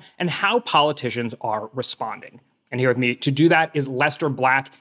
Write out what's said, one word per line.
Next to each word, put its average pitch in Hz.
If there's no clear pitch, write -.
and 180
how 202
politicians 127
are 107
responding. 120
And 123
here 127
with 123
me 123
to 143
do 151
that 160
is 135
Lester 143
Black. 131